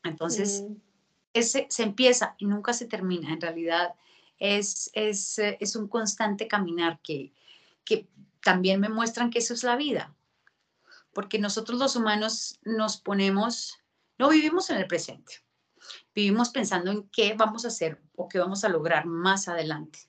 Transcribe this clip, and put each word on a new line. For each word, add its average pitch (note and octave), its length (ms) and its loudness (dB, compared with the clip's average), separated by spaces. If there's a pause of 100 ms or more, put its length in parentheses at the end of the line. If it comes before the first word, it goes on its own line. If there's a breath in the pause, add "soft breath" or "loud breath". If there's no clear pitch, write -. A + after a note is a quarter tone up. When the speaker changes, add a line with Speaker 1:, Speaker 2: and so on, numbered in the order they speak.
Speaker 1:
Entonces, F#3 600 -2
Speaker 2:
Mm. G#3 120 -10 (580)
Speaker 1:
ese A#3 360 2
se - 140 0
empieza B3 540 4
y G3+ 80 -6
nunca G3+ 280 0
se A#3+ 120 -4
termina. F3+ 480 -4
En D#3+ 80 -6
realidad, E3+ 540 -2 (420 soft breath)
es, G3+ 560 0
es, G#3+ 460 -2
eh, G#3 200 0
es G#3 160 -4
un G#3+ 120 -4
constante G#3+ 600 -2
caminar E3+ 540 0
que, C#3+ 320 -8 (500 soft breath)
que - 240 0 (360)
también F#3+ 360 4
me G#3 100 2
muestran A#3 420 0
que A#3+ 80 0
eso A#3 140 -2
es A#3 100 -6
la A#3+ 120 4
vida. C4 400 -2 (960 soft breath)
Porque G#3 260 -4
nosotros A3 400 -2
los C4+ 160 2
humanos A3 680 0
nos G#3+ 340 -2
ponemos, G3 800 0 (380)
no C4+ 120 2
vivimos D#4 400 4
en B3+ 80 0
el F#3 100 -2
presente. - 540 -8 (720 loud breath)
Vivimos G#3+ 360 4
pensando F#3+ 420 0
en G#3 180 -4
qué G#3+ 240 2
vamos G#3+ 320 0
a A#3+ 40 -2
hacer D#3+ 320 -4 (140)
o F3+ 120 -6
qué F#3 120 -2
vamos F#3 240 0
a D#3+ 60 4
lograr D#3+ 360 2
más F3+ 420 0
adelante. D#3 600 -6